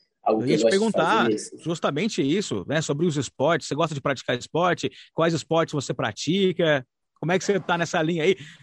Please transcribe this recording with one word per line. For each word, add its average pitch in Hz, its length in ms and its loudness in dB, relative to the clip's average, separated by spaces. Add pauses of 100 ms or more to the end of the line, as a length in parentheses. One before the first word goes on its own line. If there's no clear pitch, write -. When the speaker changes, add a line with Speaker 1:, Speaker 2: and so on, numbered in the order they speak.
(220)
Speaker 1:
algo 110 200 2
Speaker 2:
Eu 120 40 -2
Speaker 1:
que 135 60 2
Speaker 2:
ia 160 40 4
Speaker 1:
eu 156 40 2
Speaker 2:
te 160 40 0
Speaker 1:
gosto - 100 6
de 196 60 4
Speaker 2:
perguntar 208 440 2
Speaker 1:
fazer, 113 120 2
assim. - 240 -12
Speaker 2:
justamente 170 640 -2
isso, 139 460 -2
né, 147 140 -2
sobre 147 240 -2
os 160 100 0
esportes. 147 520 -2
Você 147 80 -4
gosta 160 200 -2
de 139 60 -8
praticar 135 360 -2
esporte? 156 540 -2 (220)
Quais 165 200 2
esportes 160 400 0
você 147 200 -4
pratica? 156 920 0 (340)
Como 151 140 -2
é 190 40 2
que 180 60 -2
você 202 160 0
tá 175 180 -2
nessa 170 240 0
linha 160 220 0
aí? 190 120 4 (260)